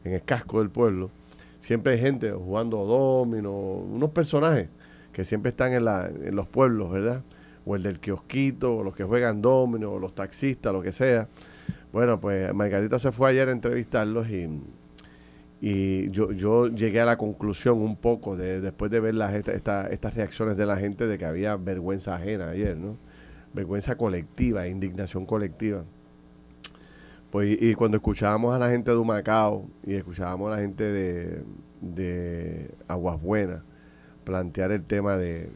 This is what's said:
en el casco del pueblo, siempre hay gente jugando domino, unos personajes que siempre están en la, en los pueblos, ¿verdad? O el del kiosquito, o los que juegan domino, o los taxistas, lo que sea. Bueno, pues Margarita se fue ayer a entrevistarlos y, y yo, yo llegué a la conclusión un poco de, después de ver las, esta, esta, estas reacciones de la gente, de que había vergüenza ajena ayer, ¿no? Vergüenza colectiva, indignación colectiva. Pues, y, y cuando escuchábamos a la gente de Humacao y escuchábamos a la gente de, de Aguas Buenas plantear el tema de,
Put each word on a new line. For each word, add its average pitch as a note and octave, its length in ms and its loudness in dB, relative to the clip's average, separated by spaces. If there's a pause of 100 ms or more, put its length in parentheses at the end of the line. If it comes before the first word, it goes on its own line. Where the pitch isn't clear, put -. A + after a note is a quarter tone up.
en F#2 80 -4
el F#2 100 0
casco A#2 380 -2
del G#2+ 100 2
pueblo, F#2+ 400 2 (480)
siempre A#2+ 360 0
hay A#2 60 2
gente B2 300 0
jugando G2+ 540 -2
domino, A#2+ 680 2
unos G2 580 -2
personajes D3+ 580 2 (440)
que F#2 120 -4
siempre G#2 260 -2
están B2+ 220 0
en B2 120 4
la, F#2+ 240 2
en F2 280 -6
los G2 100 -2
pueblos, A2+ 460 2
¿verdad? A2+ 300 0 (440)
O G2 80 -2
el G2 80 -2
del F#2 160 -2
kiosquito, B2 800 0
o G#2 80 -2
los F#2+ 100 -6
que - 100 -6
juegan A2 380 2
domino, A#2 500 4
o G2 60 -6
los F#2 160 -6
taxistas, A#2+ 580 -2
lo F#2+ 100 0
que F2+ 100 -4
sea. A#2+ 340 4 (680)
Bueno, A#2 280 4
pues G2 340 0
Margarita G#2 440 2
se B2+ 140 0
fue C3 180 4
ayer C3 180 4
a C3 40 2
entrevistarlos A#2 800 -2
y, F2+ 180 -4 (1120)
y G2 500 0
yo, G2+ 220 0
yo A2 360 4
llegué A2+ 340 2
a - 20 6
la A#2 140 4
conclusión G#2+ 640 0
un A2 140 -2
poco A2+ 380 0
de, F#2 280 -4
después G2 280 -4
de A#2 100 2
ver A2 140 0
las, G#2 200 0
esta, G#2 180 -2
esta, G2 360 -2
estas G2+ 260 -6
reacciones A2 420 -2
de G#2 80 0
la G2+ 140 0
gente, G#2 280 -2
de G#2 120 -2
que F2 80 -6
había G2 300 -2
vergüenza F#2 580 -4
ajena F2+ 340 -4
ayer, F#2 300 -2
¿no? G2 180 -8 (560)
Vergüenza G2+ 440 -4
colectiva, G2 720 0
indignación F#2+ 580 -6
colectiva. G#2 560 -2 (1500)
Pues, G2+ 300 2
y, A2+ 100 6
y G#2+ 40 4
cuando G#2+ 240 2
escuchábamos A2 560 2
a C3 40 2
la B2 120 4
gente A#2+ 200 2
de A#2 60 6
Humacao G#2+ 720 2 (180)
y G2 80 -2
escuchábamos F#2 580 -4
a G#2+ 40 -2
la G#2 60 -2
gente G2+ 220 -2
de, F2 580 -2 (380)
de F2 880 -6 (180)
Aguas F2 320 -2
Buenas F2+ 400 -2 (640)
plantear F#2 480 -2
el G2+ 120 -2
tema G2+ 320 0
de, E2+ 400 -4